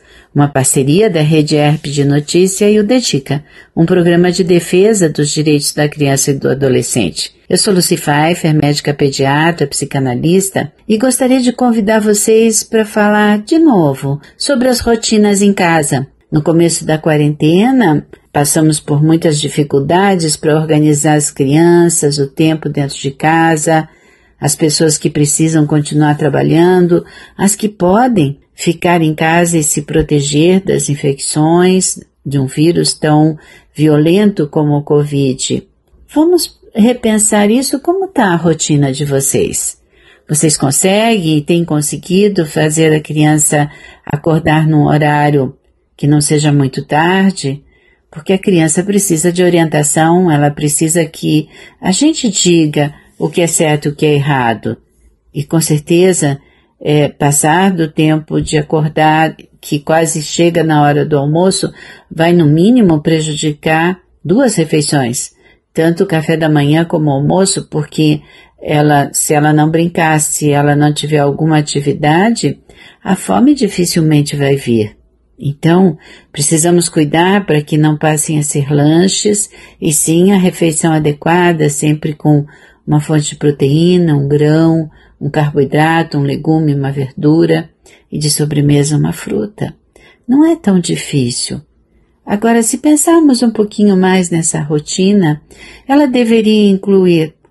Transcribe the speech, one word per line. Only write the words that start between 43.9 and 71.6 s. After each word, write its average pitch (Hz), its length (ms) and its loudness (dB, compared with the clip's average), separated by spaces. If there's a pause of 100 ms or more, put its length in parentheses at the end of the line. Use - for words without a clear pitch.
acordar 156 600 0
num 151 180 2
horário 147 720 0 (420)
que - 100 -4
não 147 140 2
seja 151 300 0
muito 139 340 0
tarde? 170 800 -2 (480)
Porque 175 220 -4
a 190 40 2
criança 175 460 0
precisa 185 480 -2
de 180 120 0
orientação, 165 880 2
ela 147 180 2
precisa 160 560 -2
que 156 420 -2 (340)
a 185 100 -2
gente 285 380 0
diga 156 640 0 (260)
o 165 100 -4
que 180 120 -2
é 165 60 2
certo 151 420 -2
e - 0 -
o 147 60 -6
que - 100 -2
é 151 80 2
errado. 127 640 -2 (560)
E 143 100 -8
com 165 160 -2
certeza, 160 800 0 (420)
é, 147 280 0
passar 156 600 0
do 165 180 -2
tempo 156 520 -2
de 156 160 -4
acordar, 156 800 0 (240)
que - 180 -6
quase 160 460 -2
chega 170 400 0
na 156 180 2
hora 147 240 2
do 151 120 0
almoço, 160 540 0 (380)
vai 165 220 0
no 175 140 4
mínimo 170 560 4
prejudicar 160 1000 -2 (240)
duas 220 320 0
refeições, 147 800 -2 (400)
tanto 170 320 0
o - 20 -2
café 160 300 -2
da 160 100 -2
manhã 151 380 2
como 156 240 -2
o 143 40 0
almoço, 156 560 0
porque 151 520 -2 (400)
ela, 147 520 0
se - 200 -2
ela 151 180 2
não 151 180 2
brincar, 165 520 0
se - 280 -4
ela 143 240 2
não 147 200 2
tiver 147 260 -2
alguma 143 380 0
atividade, 151 1000 -2 (460)